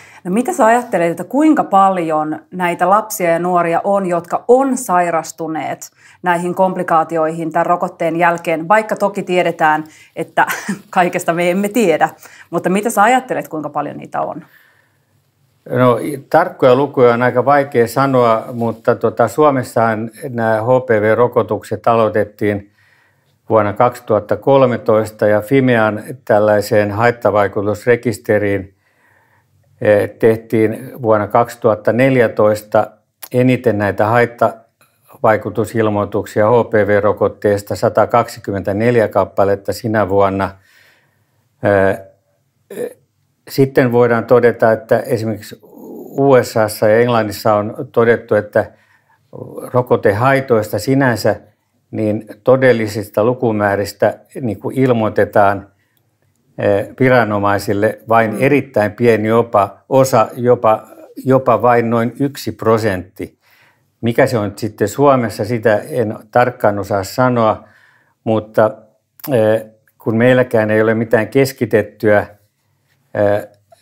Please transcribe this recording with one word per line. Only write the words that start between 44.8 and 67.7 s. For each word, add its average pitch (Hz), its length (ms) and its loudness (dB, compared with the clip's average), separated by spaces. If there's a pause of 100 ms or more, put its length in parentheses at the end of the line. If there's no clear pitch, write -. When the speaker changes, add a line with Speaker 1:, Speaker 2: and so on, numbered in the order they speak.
Speaker 2:
esimerkiksi 110 600 -6 (580)
U 135 260 4
S - 140 -6
A:ssa 107 300 0
ja 107 120 4
Englannissa 113 540 0
on 110 380 -4
todettu, 113 440 0
että 104 360 -2 (1000)
rokotehaitoista 120 1080 0
sinänsä, 123 560 0 (560)
niin 107 360 -4 (160)
todellisista 113 800 0
lukumääristä, 104 960 -2 (220)
niin 107 180 -6
kuin 131 200 -6
ilmoitetaan, 107 880 2 (920)
eh, 104 300 0 (120)
viranomaisille 104 1000 0 (100)
vain 113 220 2
Speaker 1:
Mm. 101 100 -8
Speaker 2:
erittäin 135 500 0
pieni 110 400 0
opa-, 110 460 0 (120)
osa, 131 440 2
jopa, 117 540 2 (380)
jopa 131 360 2
vain 120 280 2
noin 117 300 -2
yksi 139 320 -6
prosentti. 101 840 -4 (640)
Mikä 117 260 2
se 120 100 -2
on 101 180 -4
sitten 104 320 -4
Suomessa, 123 580 0
sitä 110 320 0
en 110 380 -4 (160)
tarkkaan 120 480 0
osaa 98 240 -4
sanoa, 117 600 0 (600)